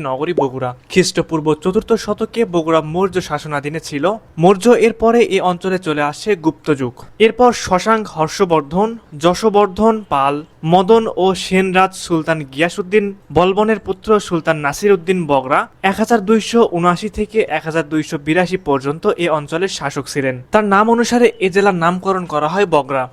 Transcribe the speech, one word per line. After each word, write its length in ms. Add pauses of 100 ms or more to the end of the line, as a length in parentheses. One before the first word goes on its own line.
নগরী 320
বগুড়া। 320 (200)
খ্রিস্টপূর্ব 560 (160)
চতুর্থ 280 (140)
শতকে 360 (120)
বগুড়া 280 (120)
মৌর্য 220 (140)
শাসনাধীনে 580
ছিল। 180 (380)
মৌর্য 220 (200)
এর 160
পরে 180 (160)
এ 20 (120)
অঞ্চলে 280 (100)
চলে 240
আসে 180 (160)
গুপ্ত 220 (120)
যুগ। 140 (320)
এরপর 240 (160)
শশাঙ্ক, 400 (100)
হর্ষবর্ধন, 760 (340)
যশোবর্ধন 720 (160)
পাল, 240 (380)
মদন 300 (200)
ও 20 (200)
সেনরাজ 480 (120)
সুলতান 340 (140)
গিয়াসুদ্দিন 520 (320)
বলবনের 500
পুত্র 220 (180)
সুলতান 380
নাসির 320
উদ্দিন 220 (120)
বগরা 280 (300)
এক 120
হাজার 180 (100)
দুইশো 300 (180)
উনআশি 400
থেকে 220 (180)
এক 100
হাজার 240
দুইশো 240 (120)
বিরাশি 300 (100)
পর্যন্ত 360 (200)
এ 40 (100)
অঞ্চলের 400
শাসক 360
ছিলেন। 220 (180)
তার 200
নাম 200
অনুসারে 340 (180)
এ 80
জেলার 300
নামকরণ 400 (100)
করা 200
হয় 220
বগরা 380